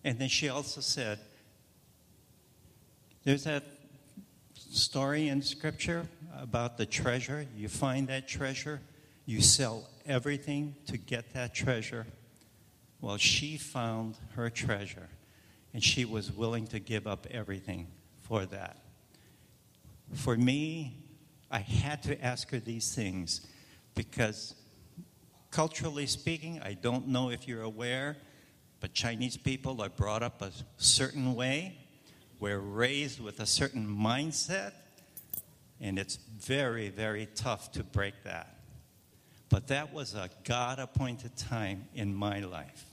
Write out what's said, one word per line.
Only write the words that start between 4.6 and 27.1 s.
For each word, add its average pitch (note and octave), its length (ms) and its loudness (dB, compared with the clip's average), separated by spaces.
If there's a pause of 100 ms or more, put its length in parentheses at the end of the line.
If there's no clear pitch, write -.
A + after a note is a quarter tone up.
in C#3 140 4
Scripture E3 680 -2 (300)
about A#2+ 400 0
the A2 80 2
treasure. B2+ 600 0 (120)
You G#2+ 100 -4
find C3 400 2
that C3 200 -2
treasure, C#3 540 -4 (440)
you A2 160 2
sell A2+ 480 6 (160)
everything C#3+ 680 0 (120)
to A#2+ 100 -4
get - 360 -6
that B2 200 -4
treasure. A#2 540 0 (920)
Well, G2+ 160 -2
she D3+ 400 4
found A2+ 580 -2 (200)
her A#2 140 0
treasure, G2+ 600 -2 (640)
and A2 100 0
she B2 220 6
was G#2+ 260 -4
willing A2+ 360 0
to A2+ 120 -4
give A2 260 -2
up G2+ 240 -4
everything F#2+ 580 -6 (340)
for G2+ 240 0
that. F2+ 340 -10 (1300)
For A#2+ 240 4
me, C#3+ 680 2 (480)
I A2 80 0
had C#3+ 440 2
to C#3+ 200 -2
ask B2 280 -2
her B2+ 80 -2
these A2+ 360 -4
things F#2 500 -2 (500)
because - 600 -2 (960)
culturally D#3 540 0
speaking, E3 580 -2
I G2+ 100 -4
don't A#2+ 340 0
know B2+ 240 2